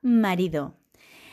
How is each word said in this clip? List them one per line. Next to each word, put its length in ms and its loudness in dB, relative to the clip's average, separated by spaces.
marido. 760 0